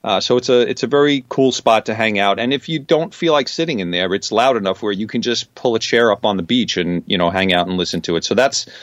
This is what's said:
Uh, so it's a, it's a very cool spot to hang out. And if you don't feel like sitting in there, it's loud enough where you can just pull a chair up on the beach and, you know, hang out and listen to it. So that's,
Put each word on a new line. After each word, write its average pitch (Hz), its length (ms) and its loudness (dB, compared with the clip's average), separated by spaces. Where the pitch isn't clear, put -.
Uh, 98 200 -2
so 123 160 2
it's 120 100 -2
a, 123 140 4
it's - 220 -2
a 120 40 -4
very 143 400 2
cool 131 240 2
spot 110 360 0
to 113 60 -2
hang 107 260 0
out. 101 200 2
And 123 140 -2
if 139 160 -6
you 160 100 -4
don't 156 340 0
feel 165 200 0
like 143 160 0
sitting 160 300 -4
in 87 120 -4
there, 90 220 0
it's - 180 -4
loud 120 240 4
enough 95 260 -2
where 104 120 -2
you 107 140 -6
can 117 140 -4
just 117 340 -4
pull 117 200 -2
a 110 40 2
chair 117 300 2
up 101 140 -2
on 104 140 0
the 90 60 -4
beach 117 340 -2
and, 87 280 -2
you 98 120 -4
know, 87 120 2
hang 95 240 0
out 87 140 2
and 92 100 -4
listen 87 260 -4
to 87 120 -2
it. 82 80 -2
So - 100 -2
that's, 123 320 0